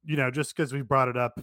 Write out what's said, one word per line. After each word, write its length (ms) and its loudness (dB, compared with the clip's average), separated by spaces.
you 140 -2
know, 140 2
just 240 -4
'cause 180 -2
we 80 -4
brought 260 4
it 100 -2
up 260 -2